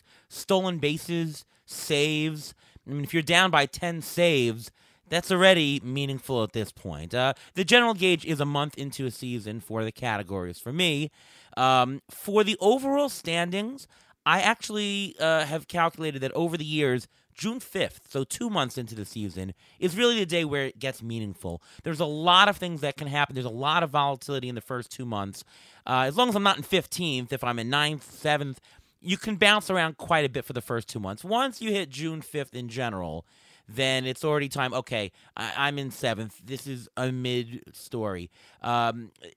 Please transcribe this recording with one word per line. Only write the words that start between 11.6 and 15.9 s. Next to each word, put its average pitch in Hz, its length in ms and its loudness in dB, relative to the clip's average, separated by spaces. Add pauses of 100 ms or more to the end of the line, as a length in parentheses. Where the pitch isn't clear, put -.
for 208 320 2
the 208 160 0
overall 269 520 4
standings, 180 760 -4 (400)
I 170 140 6
actually, 202 800 0
uh, 160 240 4
have 147 240 -4
calculated 160 540 0